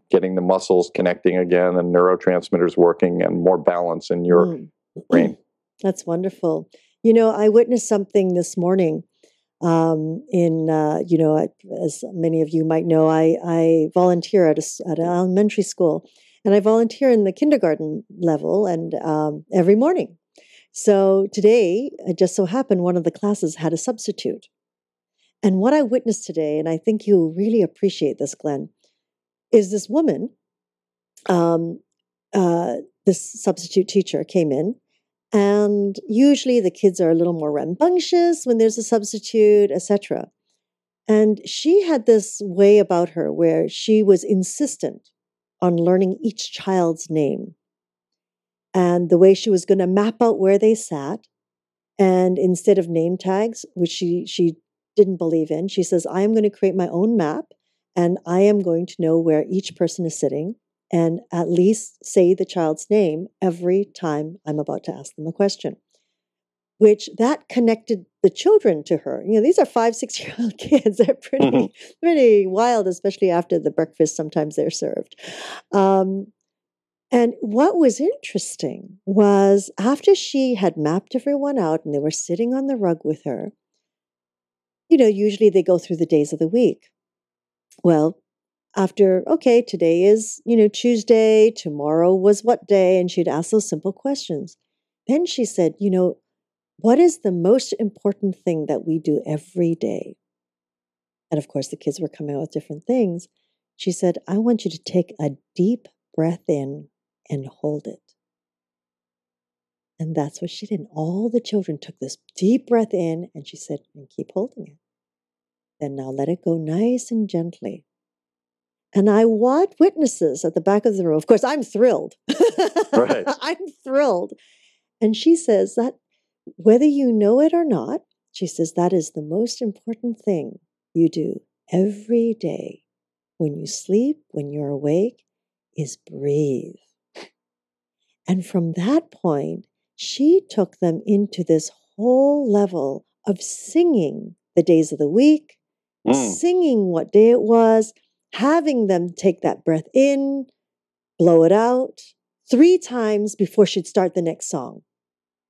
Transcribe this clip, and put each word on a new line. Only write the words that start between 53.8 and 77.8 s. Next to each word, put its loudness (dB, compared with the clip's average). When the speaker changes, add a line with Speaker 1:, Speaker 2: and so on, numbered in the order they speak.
Speaker 2:
she, -4
she -2
didn't 2
believe -2
in, -4
she -4
says, -2
"I -4
am 0
gonna 2
create -2
my -2
own 0
map, -2
and 0
I 0
am 4
going -2
to -18
know 2
where 0
each -6
person -4
is -8
sitting -4
and 0
at -4
least 0
say 2
the -2
child's -4
name 0
every -2
time -6
I'm -6
about -8
to -10
ask -18
them -12
a -8
question," -4
which 4
that -2
connected -2
the 6
children 2
to -2
her. -8
You -2
know, 4
these 4
are 4
five, -2
six-year-old -8
<laughs> -
kids. 0
They're 2
pretty, -2
Speaker 1:
Mm-hmm. 2
Speaker 2:
pretty 4
wild, 0
especially -2
after 0
the -2
breakfast -2
sometimes -4
they're -2
served. -8
Um, 2
and 2
what 0
was 2